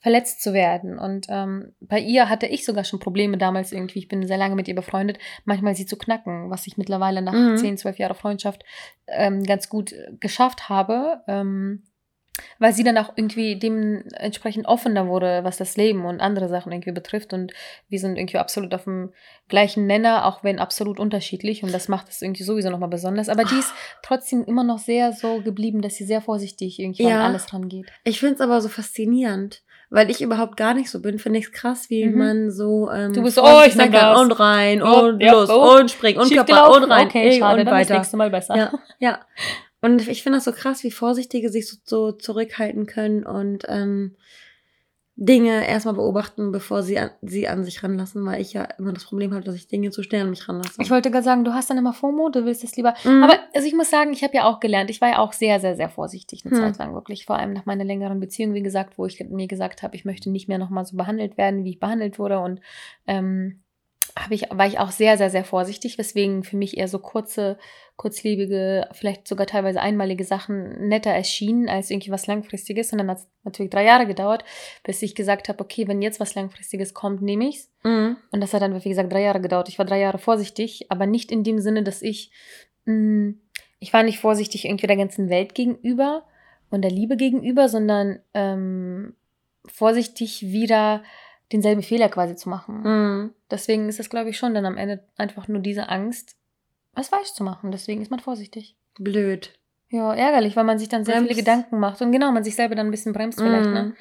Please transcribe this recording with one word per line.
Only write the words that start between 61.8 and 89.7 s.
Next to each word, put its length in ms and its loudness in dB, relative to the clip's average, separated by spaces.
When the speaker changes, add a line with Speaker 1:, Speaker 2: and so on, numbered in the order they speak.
Speaker 1:
behandelt 380 -4
wurde 200 -2
und, 200 -6
ähm, 540 -4
habe 160 -8
ich, 160 -4
war 160 2
ich 140 -2
auch 120 -2
sehr, 260 4
sehr, 120 2
sehr 160 -2
vorsichtig, 540 -6
weswegen 440 -2
für 140 -8
mich 200 -4
eher 100 -2
so 120 -6
kurze, 580 -6
kurzlebige, 960 -4
vielleicht 360 -8
sogar 180 -4
teilweise 360 -2
einmalige 420 -2
Sachen 640 -8
netter 240 0
erschienen 580 -2
als 220 -6
irgendwie 200 -6
was 140 -8
Langfristiges. 640 -8
Und 60 -2
dann 140 -2
hat's 160 -12
natürlich 260 -8
drei 160 0
Jahre 220 6
gedauert, 360 -2
bis 200 -8
ich 120 -8
gesagt 320 -2
habe, 160 -8
„Okay, 240 -6
wenn 140 -2
jetzt 180 -4
was 140 -6
Langfristiges 600 -8
kommt, 260 -6
nehme 280 0
ich's.“ 200 -12
Speaker 2:
Mhm. 340 0
Speaker 1:
Und 100 0
das 120 -4
hat 100 0
dann, 200 -2
wie 60 -4
gesagt, 240 -2
drei 80 2
Jahre 200 0
gedauert. 280 -2
Ich 80 -12
war 80 -2
drei 140 0
Jahre 180 0
vorsichtig, 720 -4
aber 160 -2
nicht 260 -2
in 120 0
dem 160 0
Sinne, 240 0
dass 180 -6
ich, 300 -8
mm, 460 0
ich 140 -4
war 100 6
nicht 160 0
vorsichtig 460 0
irgendwie 220 -2
der 100 4
ganzen 320 -4
Welt 240 -2
gegenüber 680 -2
und 100 -2
der 100 0
Liebe 240 -2
gegenüber, 540 2
sondern, 500 -2
ähm, 800 -6
vorsichtig 840 -2